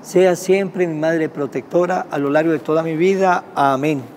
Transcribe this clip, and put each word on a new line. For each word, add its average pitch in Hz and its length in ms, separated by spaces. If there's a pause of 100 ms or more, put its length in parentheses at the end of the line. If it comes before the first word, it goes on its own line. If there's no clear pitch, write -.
Sea 180 340
siempre 185 500
mi 156 140
Madre 160 300
protectora 175 840
a 156 80
lo 143 100
largo 156 220
de 151 80
toda 160 240
mi 165 120
vida. 185 480 (120)
Amén. 139 480 (140)